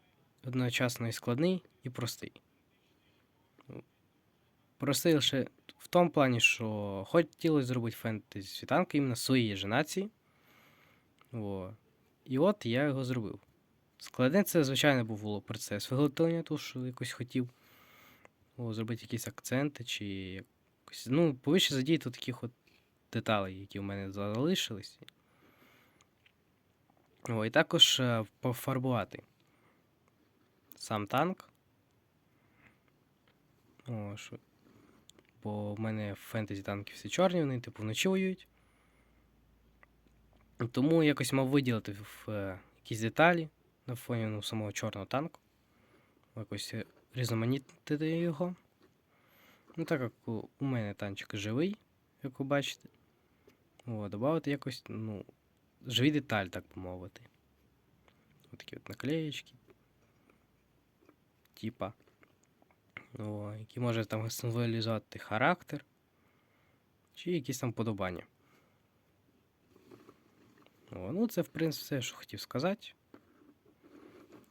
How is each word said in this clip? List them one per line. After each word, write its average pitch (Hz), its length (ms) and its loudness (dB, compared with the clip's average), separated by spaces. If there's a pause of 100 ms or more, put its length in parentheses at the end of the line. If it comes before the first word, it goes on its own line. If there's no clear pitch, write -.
(440)
одночасно 123 640 0
і 113 40 -2
складний, 165 520 2 (200)
і 135 60 -6
простий. - 420 -6 (2500)
Простий 143 360 4
лише 135 340 4 (320)
в - 80 -20
тому 175 220 6
плані, 131 300 6
що 104 680 2
хотілося 160 600 4
зробити 117 300 -2
фентезі 104 500 -6
світанку 151 500 0
іменно 135 180 2
своєї 120 400 2
ж 95 120 -4
нації. 151 420 0 (1200)
О. 98 360 -6 (560)
І 131 140 -2
от 196 260 4
я 120 180 2
його 135 200 0
зробив. 123 360 -4 (580)
Складний 147 460 4
це, 170 200 6
звичайно, 135 420 6
був 110 160 -6
було 104 200 -4
процес - 500 -6
виготовлення, 147 500 4
тому 156 160 -4
що 127 280 -6
якось 123 260 -6
хотів, 123 380 -2 (1080)
о, 117 160 -4
зробити 113 280 -4
якісь - 260 -6
акценти 135 560 -2
чи - 220 -6
якось, - 1040 -10
ну, 151 260 4
повище 147 400 2
задіяти 135 360 2
таких - 320 -8
от 120 80 -8 (640)
деталей, 101 460 0
які 98 200 -10
в 98 40 -4
мене 98 280 -4
залишились. 107 880 -2 (2250)
О, 110 160 2
і 113 40 0
також, - 500 6
е, 120 260 2 (140)
пофарбувати 127 840 0 (1600)
сам 104 260 -4
танк. 165 420 0 (2500)
О, 104 300 -8
що... - 200 -14 (1080)
Бо 104 300 -4
в 104 60 -8
мене 107 340 -2
в - 20 -10
фентезі 104 460 -4
танки 101 340 -6
всі - 140 -12
чорні, 180 300 2
вони, 139 200 0
типу, 113 240 -10
вночі 110 260 0
воюють. 190 380 0 (2250)
Тому 156 320 6
якось 143 300 4
мав 135 140 4
виділити 127 440 2
в, 104 400 -12
е, 98 280 -4 (180)
якісь 110 240 -6
деталі 156 480 4 (380)
на 123 80 -6
фоні, 117 300 -2
ну, 107 180 -4
самого 107 280 -4
чорного 104 340 -6
танку. 143 340 -4 (960)
Якось, 104 380 -8
е, 113 120 -6 (280)
різноманітнити 123 960 -2
його. 170 460 0 (1200)
Ну, 160 100 -4
так 156 160 0
як - 260 -6
у, 110 220 -6 (100)
у 139 60 -4
мене 113 280 -2
танчик 101 420 -8
живий, 120 420 -2 (460)
як - 160 -10
ви 139 60 -2
бачите. 139 440 -2 (960)
О, 107 240 -6
добавити 143 420 0
якось, 135 360 -6
ну, 110 380 -8 (600)
живі 127 240 4
деталі, 110 380 0
так - 140 -8 (120)
би 95 60 -10
мовити. 92 400 -12 (1300)
Отакі - 220 -16
от - 140 -18
наклеєчки. 151 640 -6 (2000)
Типа. 107 320 -6 (1300)
О, 104 400 -8
які 110 200 -12
може 117 260 0
там 110 240 -2
символізувати 113 920 -2
характер. 139 640 0 (1300)
Чи - 180 -4
якісь 139 280 0
там 120 140 -2
подобання. 98 500 -2 (2750)
О, 92 200 -6
ну, 208 160 2
це, - 140 0
в 160 60 0
принципі, 160 360 -2
все, 135 180 -2
що - 160 -8
хотів - 220 -14
сказати. 170 480 -4 (1600)